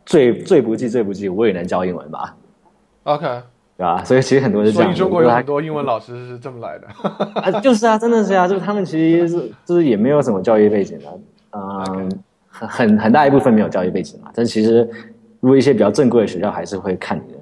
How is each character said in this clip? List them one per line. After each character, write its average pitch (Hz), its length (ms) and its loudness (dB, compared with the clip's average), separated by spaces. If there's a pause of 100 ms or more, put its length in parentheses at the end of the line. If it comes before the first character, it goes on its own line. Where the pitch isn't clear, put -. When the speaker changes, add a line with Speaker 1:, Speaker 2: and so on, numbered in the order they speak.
Speaker 1:
最， 123 380 2
最 170 180 2
不 113 140 0
济， 120 140 -4
最 117 140 -2
不 98 100 -6
济， 98 160 -8
我 98 180 0
也 104 60 2
能 87 140 -6
教 92 180 -2
英 92 100 -4
文 78 160 -14
吧。” - 260 -12 (680)
Speaker 2:
OK。 147 220 -4 (480)
Speaker 1:
对 90 100 -6
吧？ 85 200 -2
所 127 120 2
以 131 40 4
其 131 160 2
实 139 80 4
很 113 80 0
多 104 120 2
是 107 60 4
这 107 100 2
样 107 100 2
的。 175 40 -2
Speaker 2:
所 175 100 -2
以 185 40 0
中 - 20 -4
国 175 120 0
有 120 80 4
很 120 140 2
多 143 180 -4
英 160 100 -8
文 147 120 -6
老 120 140 -2
师 123 300 -16
是 123 100 -16
这 127 120 -14
么 123 100 -16
来 90 180 -12
的。 - 80 -20 (540)
Speaker 1:
啊， 170 100 -4 (100)
就 247 140 4
是 220 120 0
啊， 220 100 2
真 226 140 -2
的 226 120 2
是 196 120 -2
啊， 180 120 2
就 190 80 0
是 196 60 -4
他 185 140 -4
们 202 100 -4
其 156 140 -4
实 165 300 2
是， 160 220 -4 (140)
就 175 100 -2
是 170 120 4
也 117 100 2
没 110 140 2
有 147 100 4
什 120 100 0
么 95 120 -2
教 110 160 2
育 107 100 6
背 104 160 0
景 85 140 -10
的， 71 60 -20 (480)
嗯， 98 280 -10
Speaker 2:
OK。 95 360 -8 (340)
Speaker 1:
很， - 180 -14
很， 107 300 2
很 110 120 2
大 143 160 6
一 139 40 4
部 135 100 4
分 127 120 4
没 107 100 4
有 87 60 -2
教 95 140 -4
育 92 60 -2
背 90 140 -2
景 - 180 -18
嘛。 - 140 -20
但 117 100 -2
其 110 180 0
实 113 260 4 (520)
如 127 80 0
果 135 80 6
一 131 40 6
些 135 120 4
比 113 60 0
较 104 120 2
正 127 200 2
规 117 100 4
的 104 60 2
学 92 120 -6
校， 98 120 -4
还 85 160 -8
是 95 100 -10
会 92 200 -4
看 - 200 -8
你 76 160 -12
的 76 100 -20